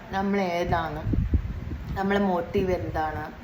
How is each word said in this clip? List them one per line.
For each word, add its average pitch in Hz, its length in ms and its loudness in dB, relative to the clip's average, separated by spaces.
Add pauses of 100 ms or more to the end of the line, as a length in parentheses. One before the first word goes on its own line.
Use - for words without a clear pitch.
നമ്മളേതാണ്, 175 1160 0 (720)
നമ്മളെ 196 220 2
മോട്ടീവ് 185 520 2
എന്താണ്, 156 600 -2 (120)